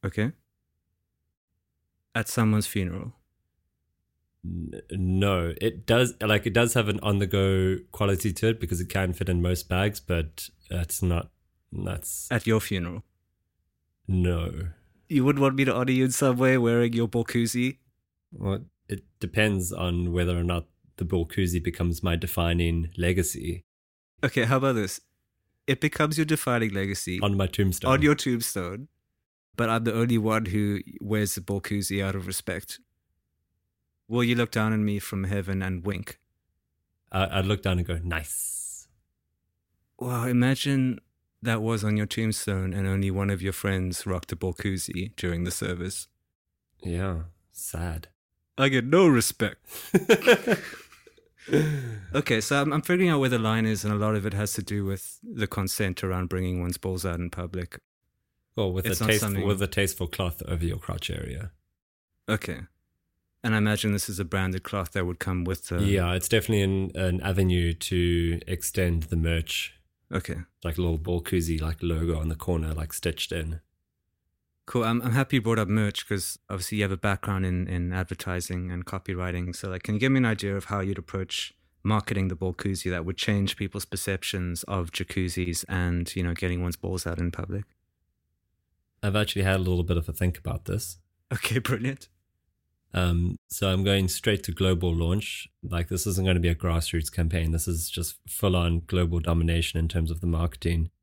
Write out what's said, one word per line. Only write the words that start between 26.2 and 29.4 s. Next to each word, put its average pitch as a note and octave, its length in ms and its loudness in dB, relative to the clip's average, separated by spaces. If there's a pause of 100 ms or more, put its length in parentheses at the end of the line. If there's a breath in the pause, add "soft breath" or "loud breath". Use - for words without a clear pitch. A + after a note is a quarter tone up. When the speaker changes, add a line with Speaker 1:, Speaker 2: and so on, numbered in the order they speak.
Speaker 1:
defining A#2+ 480 2
legacy. G2 480 -2
Speaker 2:
On G2+ 160 2
my F#2+ 100 2
tombstone. F#2+ 460 2
Speaker 1:
On C#3 80 4
your D3 140 6
tombstone. A2+ 720 -4 (680)